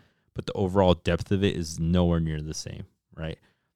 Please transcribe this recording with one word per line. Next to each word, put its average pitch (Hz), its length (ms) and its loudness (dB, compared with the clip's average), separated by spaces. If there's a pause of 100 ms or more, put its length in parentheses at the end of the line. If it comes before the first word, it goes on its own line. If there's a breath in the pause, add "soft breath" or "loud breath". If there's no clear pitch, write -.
(360 soft breath)
but - 100 -8
the - 80 -8
overall 95 400 4
depth - 380 0
of 98 120 2
it 101 120 2
is 82 240 -6
nowhere 85 400 2
near 78 220 -4
the 78 120 -10
same, - 320 -12 (300)
right? 80 240 -10 (360)